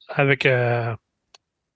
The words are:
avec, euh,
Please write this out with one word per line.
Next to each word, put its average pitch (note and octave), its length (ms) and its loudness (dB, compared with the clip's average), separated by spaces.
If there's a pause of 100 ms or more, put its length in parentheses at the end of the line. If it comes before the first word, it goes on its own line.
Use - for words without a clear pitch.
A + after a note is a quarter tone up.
avec, C#3 380 0
euh, A#2+ 480 0 (840)